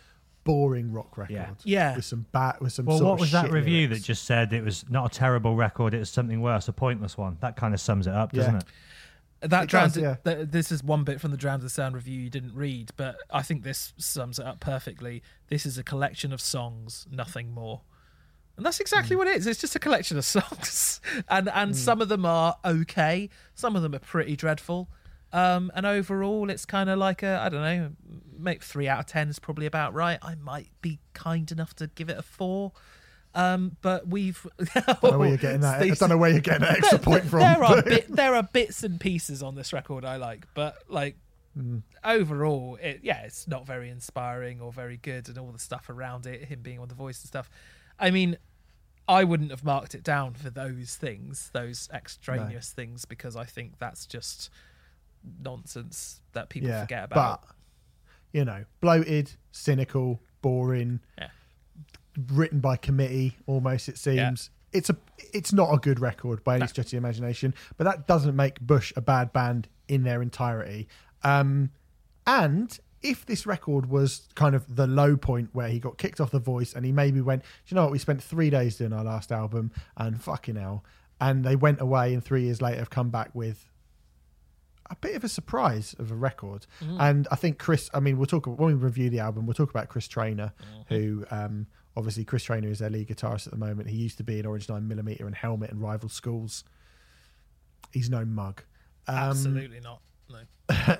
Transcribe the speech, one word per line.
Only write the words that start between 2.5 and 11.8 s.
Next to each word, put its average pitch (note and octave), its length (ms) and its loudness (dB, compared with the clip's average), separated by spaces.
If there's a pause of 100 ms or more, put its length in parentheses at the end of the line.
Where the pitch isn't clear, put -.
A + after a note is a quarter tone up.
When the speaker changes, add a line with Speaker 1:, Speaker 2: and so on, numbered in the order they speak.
Speaker 1:
with B2+ 120 -2
some B2+ 140 -4
Speaker 2:
Well, D#3 120 6
Speaker 1:
sort E3+ 100 6
Speaker 2:
what G3 60 6
Speaker 1:
of E3+ 60 0
Speaker 2:
was D3+ 120 4
that E3+ 140 4
Speaker 1:
shit D#3+ 60 0
Speaker 2:
review D#3 360 4
Speaker 1:
lyrics. A2 120 -2
Speaker 2:
that G2 60 -10
just A2 180 -2
said A#2 280 4
it A2+ 120 0
was G#2+ 240 -4
not B2+ 260 0
a - 40 -8
terrible A#2 380 4
record, A2 380 2
it A#2 40 0
was G#2+ 120 -4
something A2+ 300 0
worse, A#2 280 0
a - 40 -2
pointless A#2 460 -2
one? F#2 220 -4
That B2 160 -4
kind A2 180 0
of F#2+ 60 0
sums G2 260 2
it F#2+ 80 0
up, A2 180 2
Speaker 1:
Yeah. B2+ 100 0
Speaker 2:
doesn't A2 140 4
it? - 80 -2 (840)
Speaker 3:
That F3+ 140 4
Speaker 1:
It D3 60 -4
Speaker 3:
drowned F3 240 6
Speaker 1:
does, E3+ 80 0
yeah. C3+ 200 0
Speaker 3:
th-, D#3 280 -2
this E3 200 0
is C#3+ 140 -2
one D3+ 180 2
bit C#3 160 -4
from D3+ 120 -4
the C#3 80 -4
Drowned C3+ 240 -2
in B2+ 80 -10
Sound C3 260 -4